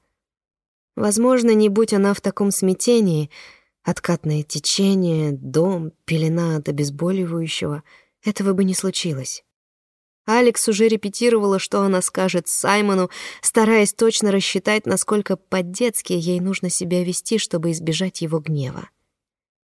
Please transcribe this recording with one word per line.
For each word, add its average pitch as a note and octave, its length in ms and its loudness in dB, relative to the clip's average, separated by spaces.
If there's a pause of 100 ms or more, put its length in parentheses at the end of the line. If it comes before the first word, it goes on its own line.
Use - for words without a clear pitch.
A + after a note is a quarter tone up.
(960)
Возможно, A3+ 600 4
не G#3+ 140 4
будь A3 220 2
она G3+ 220 2
в - 80 -6
таком G3+ 300 -2
смятении, F#3 800 2 (520)
откатное D#3 600 -2
течение, E3+ 880 0
дом, D#3 600 -2 (140)
пелена D#3+ 520 0
от D3 120 -6
обезболивающего, D#3+ 1120 -4 (400)
этого G3 300 0
бы F#3+ 100 2
не F#3 120 2
случилось. D#3+ 680 -4 (840)
Алекс A#3 440 2
уже A3 180 4
репетировала, G#3 680 2
что G3+ 240 -2
она F#3+ 220 2
скажет F3+ 440 -2
Саймону, G3 600 0 (320)
стараясь A3 520 4
точно A3 380 2
рассчитать, G3 540 0
насколько G3 500 0
по-детски F#3+ 760 -4
ей F3 260 0
нужно F3+ 300 -4
себя F3+ 340 -2
вести, F3+ 360 -2
чтобы E3+ 320 -2
избежать E3 500 -4
его D#3+ 180 -2
гнева. C#3+ 480 -4 (880)